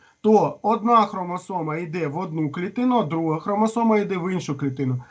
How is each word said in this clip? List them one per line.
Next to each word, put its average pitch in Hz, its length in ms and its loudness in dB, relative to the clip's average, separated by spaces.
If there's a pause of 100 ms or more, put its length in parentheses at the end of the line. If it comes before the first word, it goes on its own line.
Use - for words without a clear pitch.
(200)
то 202 420 4
одна 220 400 4
хромосома 180 760 -4
йде 165 300 -4
в 147 120 -4
одну 156 320 -4
клітину, 240 480 0
а 208 40 2
друга 160 360 -2
хромосома 220 600 2
йде 190 180 -2
в 180 160 -2
іншу 160 260 -4
клітину. 131 520 -2